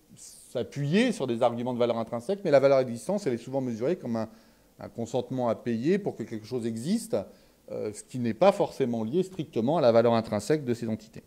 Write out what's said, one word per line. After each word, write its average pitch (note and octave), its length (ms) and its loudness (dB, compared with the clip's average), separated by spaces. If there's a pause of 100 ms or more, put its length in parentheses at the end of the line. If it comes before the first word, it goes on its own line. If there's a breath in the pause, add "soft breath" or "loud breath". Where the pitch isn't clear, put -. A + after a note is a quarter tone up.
(140)
s'appuyer C#3+ 1000 -2
sur C3+ 140 -4
des A#2 160 0
arguments A#2+ 320 0
de A#2 40 -6
valeur A#2+ 200 2
intrinsèque, A#2+ 460 -4
mais D#3 80 2
la C3+ 80 10
valeur C#3 180 6
d'existence, C3 480 -2
elle B2 80 0
est A2+ 40 -2
souvent C3+ 220 -4
mesurée B2+ 360 -2
comme A#2+ 200 -4
un, A2 120 -4 (500 soft breath)
un G2+ 100 -12
consentement B2 600 -4
à A2 80 2
payer B2+ 420 0
pour F3+ 160 -4
que B2 80 -8
quelque G#2+ 240 -10
chose A#2 200 -4
existe, B2+ 500 -2 (560 soft breath)
euh, A2 200 -6
ce - 120 -16
qui - 160 -8
n'est A2+ 140 0
pas F#3+ 180 6
forcément B2 500 0
lié D3+ 220 0
strictement C#3+ 540 -2
à - 20 2
la B2 120 6
valeur A#2 220 6
intrinsèque A2+ 500 0
de A#2+ 100 0
ces A2+ 140 -8
entités. - 380 -8